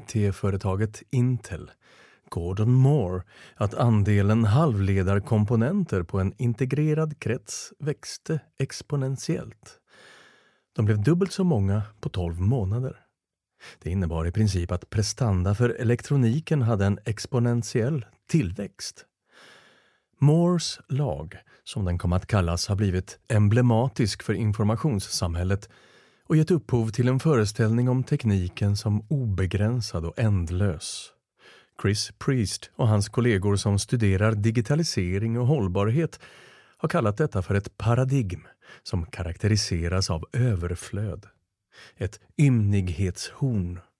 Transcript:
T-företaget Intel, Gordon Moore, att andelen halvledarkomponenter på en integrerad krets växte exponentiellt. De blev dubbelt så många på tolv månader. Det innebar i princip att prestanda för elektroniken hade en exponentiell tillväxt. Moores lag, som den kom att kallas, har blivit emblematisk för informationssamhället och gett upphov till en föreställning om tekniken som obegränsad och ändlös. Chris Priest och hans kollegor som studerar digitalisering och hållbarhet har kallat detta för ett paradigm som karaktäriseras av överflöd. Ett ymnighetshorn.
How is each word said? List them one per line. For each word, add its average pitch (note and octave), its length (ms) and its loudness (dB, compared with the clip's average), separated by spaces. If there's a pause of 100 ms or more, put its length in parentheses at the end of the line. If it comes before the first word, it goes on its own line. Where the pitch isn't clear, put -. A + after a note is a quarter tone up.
T-företaget G2+ 1040 -2
Intel, B2 600 -2 (580)
Gordon F#2 440 0
Moore, B2+ 500 4 (320)
att G2+ 180 -2
andelen G#2+ 720 4
halvledarkomponenter G#2 1600 2
på F#2+ 160 -4
en F#2 180 0
integrerad C#3+ 840 -2
krets - 600 -8
växte - 600 -6 (200)
exponentiellt. - 1200 -6 (960)
De A2+ 100 0
blev G#2+ 180 2
dubbelt F3 280 2
så - 120 -2
många G#2 380 2 (200)
på - 80 -8
tolv E2+ 300 -4
månader. A2+ 600 -2 (800)
Det - 100 -8
innebar E2+ 380 -2
i F2 40 0
princip F#2 400 0
att - 180 -6
prestanda G2+ 680 0
för A#2+ 140 2
elektroniken B2 920 0
hade A2 240 2
en G2+ 200 2
exponentiell A#2+ 1000 -2 (240)
tillväxt. - 760 -4 (1120)
Moores E3 600 2 (100)
lag, G2+ 460 -4 (280)
som - 220 -6
den F2+ 120 0
kom F2 160 0
att F2+ 140 0
kallas, F2 400 0
har G2+ 80 0
blivit F#2+ 520 -2
emblematisk A2+ 960 2
för A2+ 100 -4
informationssamhället G2+ 1400 -2 (560)
och D#3+ 120 2
gett D#3 140 2
upphov A#2+ 380 0
till A#2+ 180 0
en C3 120 2
föreställning A#2 680 2
om B2+ 140 2
tekniken G2+ 760 0
som G#2+ 320 0
obegränsad G#2 960 -2
och E2 140 -6
ändlös. F#2 920 -2 (720)
Chris G2+ 360 -2
Priest - 580 -2
och C3 120 2
hans G#2 220 2
kollegor G#2 460 2
som G2+ 240 0
studerar G#2+ 520 2
digitalisering A2+ 1080 0
och B2 80 0
hållbarhet A2+ 720 0 (580)
har D#3+ 120 -4
kallat A2 280 0
detta D3 240 0
för G2 140 0
ett - 220 -4
paradigm A#2+ 720 0 (360)
som E2+ 220 -4
karaktäriseras F2+ 1040 -2
av E2 240 -4
överflöd. G2 920 -4 (720)
Ett - 220 -6 (180)
ymnighetshorn. G2+ 1400 0 (200)